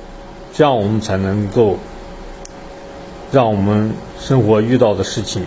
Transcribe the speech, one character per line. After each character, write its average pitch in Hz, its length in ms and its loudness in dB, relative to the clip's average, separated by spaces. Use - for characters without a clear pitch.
这 156 100 4
样 139 120 4
我 107 80 2
们 107 160 2
才 98 180 -2
能 98 300 0
够 104 300 4
让 123 200 4
我 107 40 2
们 104 360 2
生 131 260 2
活 107 160 6
遇 120 160 2
到 113 160 6
的 95 100 0
事 - 180 -4
情 95 260 -4